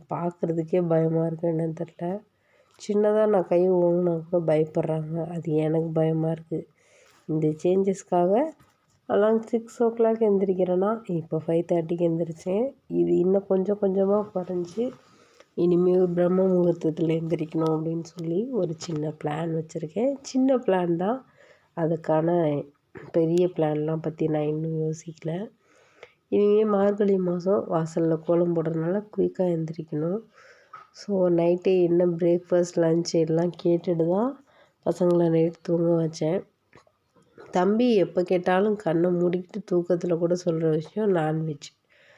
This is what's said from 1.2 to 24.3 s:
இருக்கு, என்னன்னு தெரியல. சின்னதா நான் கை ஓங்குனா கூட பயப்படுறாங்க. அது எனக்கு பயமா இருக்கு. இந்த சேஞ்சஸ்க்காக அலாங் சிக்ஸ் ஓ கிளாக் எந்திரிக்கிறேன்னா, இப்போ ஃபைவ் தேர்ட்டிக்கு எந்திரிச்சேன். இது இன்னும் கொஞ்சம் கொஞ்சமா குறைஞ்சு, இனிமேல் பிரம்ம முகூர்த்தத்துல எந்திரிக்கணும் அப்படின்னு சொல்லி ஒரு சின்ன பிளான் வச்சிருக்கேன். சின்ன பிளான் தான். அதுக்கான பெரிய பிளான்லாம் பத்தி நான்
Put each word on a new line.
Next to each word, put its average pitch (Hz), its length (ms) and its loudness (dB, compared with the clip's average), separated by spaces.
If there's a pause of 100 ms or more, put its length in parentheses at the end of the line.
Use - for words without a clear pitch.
இருக்கு, 165 220 -4
என்னன்னு 160 320 -2
தெரியல. 175 400 -8 (680)
சின்னதா 208 400 2
நான் 190 180 2
கை 180 240 2
ஓங்குனா 175 500 2 (100)
கூட 165 240 0
பயப்படுறாங்க. 160 720 -2
அது 170 260 -6
எனக்கு 160 360 0
பயமா 160 420 0
இருக்கு. 160 380 -8 (580)
இந்த 156 360 0
சேஞ்சஸ்க்காக 190 800 2 (680)
அலாங் 220 320 2
சிக்ஸ் 226 420 -4
ஓ 233 40 4
கிளாக் 226 340 0
எந்திரிக்கிறேன்னா, 190 920 0
இப்போ 160 360 -4
ஃபைவ் 165 260 0
தேர்ட்டிக்கு 170 380 0
எந்திரிச்சேன். 175 600 -4 (160)
இது 175 300 0
இன்னும் 190 300 2
கொஞ்சம் 190 360 0
கொஞ்சமா 196 420 2 (100)
குறைஞ்சு, 180 560 -6 (640)
இனிமேல் 180 540 2
பிரம்ம 175 340 2
முகூர்த்தத்துல 170 800 0
எந்திரிக்கணும் 160 580 -2
அப்படின்னு 165 220 -4
சொல்லி 170 500 -6
ஒரு 175 240 -2
சின்ன 151 360 -6 (120)
பிளான் 160 360 -4
வச்சிருக்கேன். 165 640 -4
சின்ன 262 340 2
பிளான் 185 400 0
தான். 214 280 -2 (520)
அதுக்கான 160 840 0 (500)
பெரிய 170 340 2
பிளான்லாம் 156 560 -2
பத்தி 160 240 -4
நான் 151 160 -2